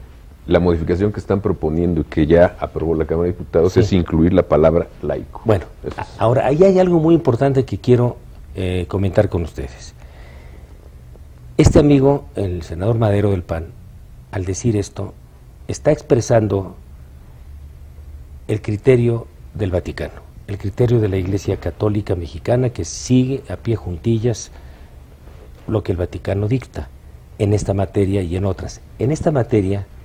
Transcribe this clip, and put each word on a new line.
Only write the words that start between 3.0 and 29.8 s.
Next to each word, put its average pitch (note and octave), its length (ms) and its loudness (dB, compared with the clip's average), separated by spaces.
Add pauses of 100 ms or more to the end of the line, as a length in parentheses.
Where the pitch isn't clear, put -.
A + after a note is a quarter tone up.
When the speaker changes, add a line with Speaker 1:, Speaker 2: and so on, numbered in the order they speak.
Speaker 1:
Cámara E2 220 0
de F2+ 40 -2
Diputados F2 420 0
Speaker 2:
Sí. A#2+ 60 4
Speaker 1:
es G#2 120 2
incluir E2+ 420 2
la F#2 80 4
palabra D#2+ 460 4 (140)
laico. - 420 -8
Speaker 2:
Bueno, G#2 220 0 (180)
Speaker 1:
Eso - 180 -10
es. - 40 -12
Speaker 2:
a-, - 0 - (120)
ahora, A2+ 280 2
ahí D3+ 180 4
hay F#3+ 160 4
algo F3 180 4
muy D#3+ 160 4
importante C3+ 500 2
que - 140 -8
quiero, B2 380 2 (400)
eh, F#2 320 -2
comentar G2 400 2
con F2 140 -2
ustedes. - 520 -12 (1600)
Este D3+ 220 6
amigo, C#3+ 460 4 (100)
el F2+ 260 -4
senador F#2+ 360 -2
Madero G2+ 340 2
del F2+ 100 -2
pan, E2 240 -6 (640)
al F#2+ 140 -4
decir G#2 320 -2
esto, G2 380 -6 (520)
está - 240 -2
expresando A2 840 0 (1700)
el G#2+ 160 -4
criterio A#2 640 2 (280)
del G2 160 -2
Vaticano, - 580 -6 (220)
el G2 100 -8
criterio A#2 400 0
de G#2+ 100 0
la F#2+ 100 0
Iglesia F#2+ 400 -2
Católica G#2 580 -2
Mexicana, F#2+ 540 -2
que F#2 140 -8
sigue B2+ 680 0
a F2+ 60 -8
pie A2+ 200 -4
juntillas A2 760 -4 (1160)
lo G#2+ 140 0
que - 100 -4
el E2+ 60 -4
Vaticano F#2+ 500 -4
dicta A#2 400 -4 (500)
en G2+ 140 2
esta G2+ 220 0
materia G2 480 0
y F2 120 -4
en F#2+ 120 -2
otras. - 340 -6 (180)
En B2+ 140 0
esta E3 180 -2
materia, G2+ 560 0 (180)